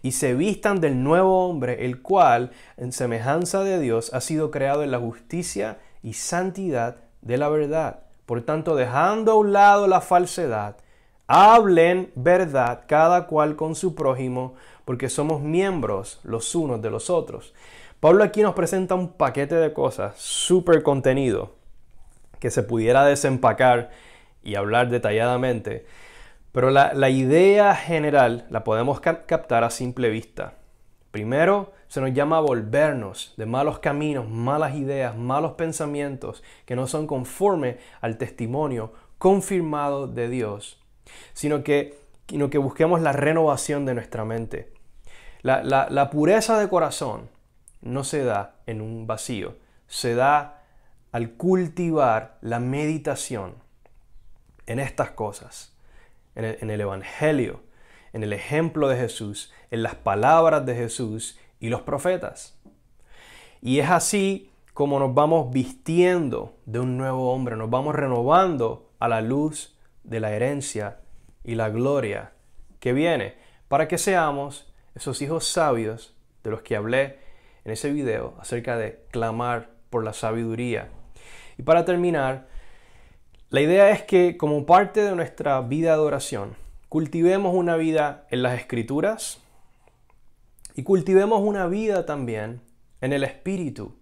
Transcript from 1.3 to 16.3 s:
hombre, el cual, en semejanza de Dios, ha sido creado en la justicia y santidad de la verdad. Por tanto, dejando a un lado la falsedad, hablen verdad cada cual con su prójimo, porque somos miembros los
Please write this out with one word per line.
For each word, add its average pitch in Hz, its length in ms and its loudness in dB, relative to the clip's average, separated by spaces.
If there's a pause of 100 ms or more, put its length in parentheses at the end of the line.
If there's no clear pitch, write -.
hombre, 123 380 -4
el 127 180 -6
cual, 127 500 4 (240)
en 123 160 -8
semejanza 139 680 -2
de 190 160 0
Dios, 117 360 -2
ha 127 60 -2
sido 156 300 -2
creado 143 320 0
en 143 80 -4
la 123 80 -2
justicia 175 800 -8 (240)
y 110 120 -10
santidad 175 800 -4 (240)
de 120 160 -4
la 147 120 0
verdad. 151 560 -2 (220)
Por 117 160 -4
tanto, 160 340 -2
dejando 175 560 2
a - 40 6
un 208 160 6
lado 202 340 8
la 185 140 6
falsedad, 139 760 0 (480)
hablen 185 880 8
verdad 135 760 2
cada 170 380 4
cual 151 300 2
con 156 180 -4
su 170 200 -4
prójimo, 127 600 -2 (300)
porque 127 240 -4
somos 147 320 -2
miembros 151 840 -2
los 113 300 -6